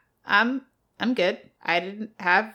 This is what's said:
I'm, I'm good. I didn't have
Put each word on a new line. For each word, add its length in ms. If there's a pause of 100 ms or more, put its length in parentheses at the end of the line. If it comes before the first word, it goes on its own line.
(260)
I'm, 380 (360)
I'm 140
good. 240 (260)
I 160
didn't 400
have 360